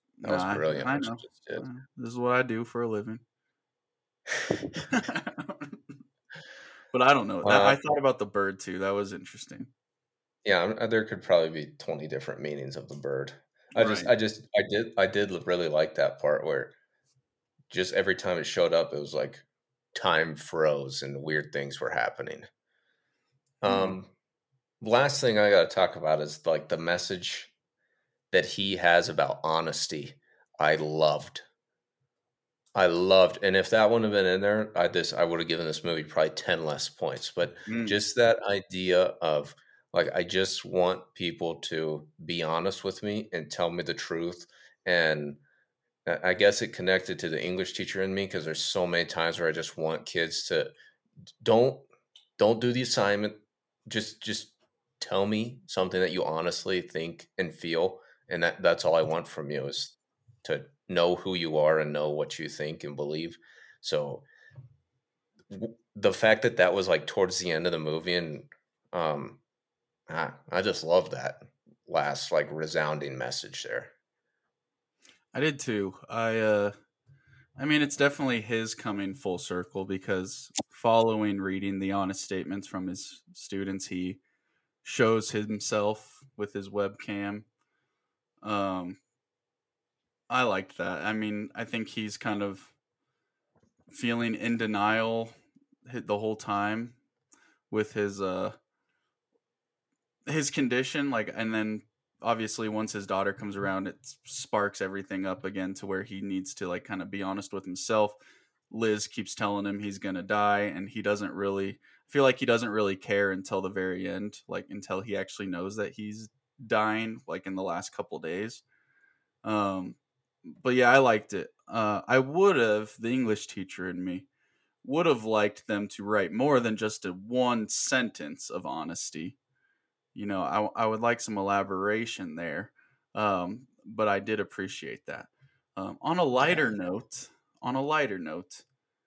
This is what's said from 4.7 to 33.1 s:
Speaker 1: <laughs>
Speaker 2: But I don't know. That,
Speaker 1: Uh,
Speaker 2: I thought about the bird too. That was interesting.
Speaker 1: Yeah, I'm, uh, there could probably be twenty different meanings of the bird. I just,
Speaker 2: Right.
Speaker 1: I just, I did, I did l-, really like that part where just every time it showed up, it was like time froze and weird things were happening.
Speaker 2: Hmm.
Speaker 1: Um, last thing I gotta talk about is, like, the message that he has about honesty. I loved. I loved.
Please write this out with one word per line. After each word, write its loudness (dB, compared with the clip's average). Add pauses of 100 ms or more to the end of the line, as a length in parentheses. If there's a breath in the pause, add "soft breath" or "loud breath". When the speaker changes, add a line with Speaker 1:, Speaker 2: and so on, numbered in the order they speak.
Speaker 1:
<laughs> -6 (880 loud breath)
Speaker 2:
But 4
I 10
don't 4
know. -4
That, 8
Speaker 1:
Uh, 10
Speaker 2:
I 8
thought 0
about 4
the -2
bird 0
too. -6
That 0
was 0
interesting. -12 (800)
Speaker 1:
Yeah, 6
I'm, 0
uh, 0
there 2
could -8
probably 6
be -8
twenty -6
different -6
meanings -8
of -12
the -12
bird. -4 (420 soft breath)
I 8
just, 2
Speaker 2:
Right. -8
Speaker 1:
I 6
just, 0 (140)
I 4
did, 0
I 4
did 2
l-, -4
really 0
like 2
that 2
part 2
where -2 (1000)
just 0
every 4
time -2
it -4
showed 2
up, 2
it -4
was -8
like -4 (520)
time 2
froze 0
and -8
weird -2
things -6
were -4
happening. -4 (1200)
Speaker 2:
Hmm. 4 (120)
Speaker 1:
Um, -2 (760)
last 4
thing 4
I 8
gotta 8
talk 2
about 2
is, -10
like, 0
the -2
message -4 (800)
that 6
he -2
has 8
about 0
honesty. -2 (440 soft breath)
I 6
loved. 0 (1300)
I 6
loved. 6